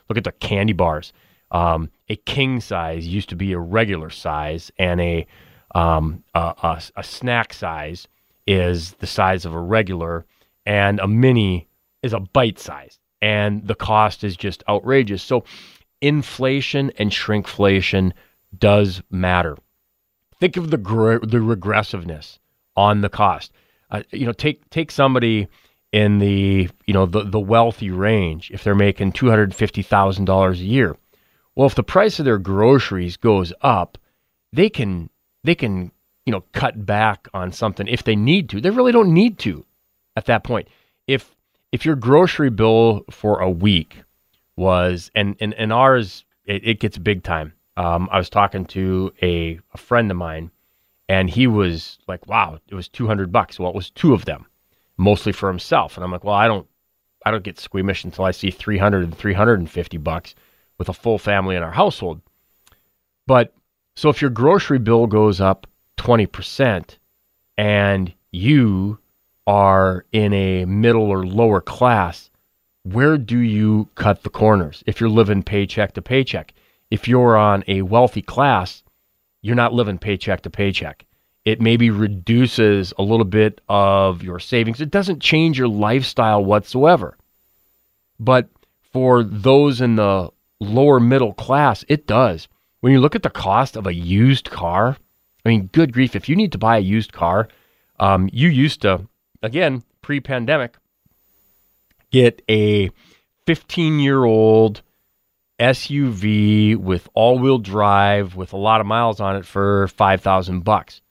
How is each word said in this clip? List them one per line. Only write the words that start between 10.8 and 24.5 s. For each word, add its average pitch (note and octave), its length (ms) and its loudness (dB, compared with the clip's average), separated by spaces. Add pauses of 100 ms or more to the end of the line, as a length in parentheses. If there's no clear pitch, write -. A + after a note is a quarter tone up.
a F#2+ 80 -4
mini A2 600 2 (340)
is A#2+ 80 -6
a A2+ 80 -4
bite A2 400 -2
size. C#2 400 -18 (220)
And G#2 460 -2
the A2 80 -4
cost G#2+ 480 0
is F#2+ 140 -6
just - 320 -10
outrageous. G#2 520 0
So B2 220 -2 (560)
inflation C#3 960 -2
and G#2 140 -2
shrinkflation G2 1040 0 (440)
does G2+ 440 2 (100)
matter. F2+ 460 -2 (800)
Think F3+ 160 0
of E3 160 -6
the C#3+ 60 0
gr-, A2 400 0
the A#2 220 -2
regressiveness G2+ 1000 -4 (380)
on G#2 240 4
the G2 80 -2
cost. G2 420 -2 (400)
Uh, G#2 200 -8
you C#3 140 -6
know, A#2 60 -2
take, - 380 -6